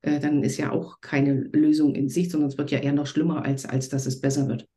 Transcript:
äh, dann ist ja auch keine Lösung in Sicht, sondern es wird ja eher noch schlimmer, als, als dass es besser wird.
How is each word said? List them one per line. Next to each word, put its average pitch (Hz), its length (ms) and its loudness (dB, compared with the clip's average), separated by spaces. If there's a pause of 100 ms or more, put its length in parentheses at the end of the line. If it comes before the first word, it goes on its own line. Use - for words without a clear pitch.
äh, 147 180 0
dann 147 220 2
ist - 140 -2
ja 147 160 -4
auch - 280 -6
keine 139 340 2 (180)
Lösung 151 420 4
in 135 140 0
Sicht, 175 220 0
sondern 147 200 0
es - 80 -8
wird 143 120 -4
ja 135 80 0
eher 139 140 0
noch 143 140 0
schlimmer, 151 380 0
als, 135 220 -2
als 131 220 -2
dass 135 180 -2
es 131 140 -4
besser 139 280 0
wird. - 180 -4 (100)